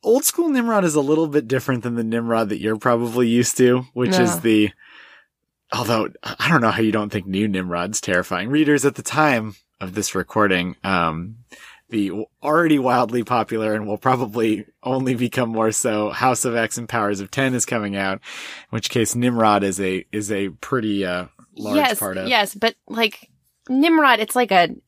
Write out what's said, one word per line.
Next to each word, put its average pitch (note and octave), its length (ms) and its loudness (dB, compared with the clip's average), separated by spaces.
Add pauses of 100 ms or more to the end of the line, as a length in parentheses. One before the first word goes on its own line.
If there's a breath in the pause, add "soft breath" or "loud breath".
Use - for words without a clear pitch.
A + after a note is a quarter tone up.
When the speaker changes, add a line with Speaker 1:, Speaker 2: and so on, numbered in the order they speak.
Speaker 1:
Old A#3+ 220 4
school E4+ 240 0
Nimrod A#3 360 2
is D#3 100 0
a D3+ 60 4
little C#3+ 260 2
bit C#3+ 220 0
different B2+ 340 -2
than A#2+ 120 -4
the A#2 100 -2
Nimrod A2+ 460 0
that G2+ 100 -4
you're A2 180 -2
probably A#2+ 500 0
used A#2 300 2
to, B2+ 360 4
which A#2+ 240 0
is F3+ 180 4
Speaker 2:
Yeah. E3 40 -6
Speaker 1:
the, G#2+ 300 4 (1000 soft breath)
although, A2+ 360 -2 (140)
I - 260 -6
don't D#3+ 140 4
know A2 80 4
how G#2 120 0
you A2 100 2
don't G#2 180 -2
think G2 160 -6
new G2 220 0
Nimrod's F#2 520 -4
terrifying. F#2 480 -2
Readers, D3 360 2
at C#3 100 2
the - 80 -10
time B2 520 0 (260)
of F#2 140 -10
this G#2 200 -4
recording, F#2 680 0
um, F2 520 -2 (540 loud breath)
the G#2 180 -2
w-, G2 180 -8 (160)
already D#3 360 4
wildly B2 460 2
popular A2 500 -2
and G#2+ 120 -4
will F#2+ 120 -4
probably A2+ 680 0 (180)
only B2+ 320 -2
become A#2+ 360 -2
more A2 220 0
so G#2+ 380 -2
House B2+ 340 0
of A#2 120 -2
X A2+ 220 -2
and A#2 100 -12
Powers G#2 320 -2
of G2 100 -12
Ten C3 240 -2
is A#2+ 120 -2
coming G#2 300 -4
out, F#2+ 220 -2
in - 20 -14 (500 loud breath)
which A2 200 -6
case A2+ 240 0
Nimrod A#2 500 4
is G2 160 -2
a, F#2+ 320 -2
is G#2 200 -6
a G2 160 -2
pretty, G#2+ 560 -4
uh, F2+ 220 -4 (300)
large B3 200 -4
Speaker 2:
Yes, C4 220 2
Speaker 1:
part G3 180 -6
of. - 120 -6
Speaker 2:
yes, G#3+ 260 0
but, A3+ 200 -2 (140)
like, - 400 -4 (400)
Nimrod, C#4 520 4
it's A3 160 -4
like B3 140 0
a F3 200 4 (180)